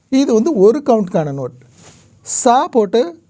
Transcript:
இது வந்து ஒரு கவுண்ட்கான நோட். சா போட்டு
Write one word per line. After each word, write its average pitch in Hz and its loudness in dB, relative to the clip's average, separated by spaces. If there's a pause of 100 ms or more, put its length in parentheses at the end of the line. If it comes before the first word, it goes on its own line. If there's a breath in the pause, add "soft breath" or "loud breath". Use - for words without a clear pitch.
இது 262 0
வந்து 262 0
ஒரு 214 4
கவுண்ட்கான 180 -2
நோட். 131 -10 (640 soft breath)
சா 262 0
போட்டு 247 -2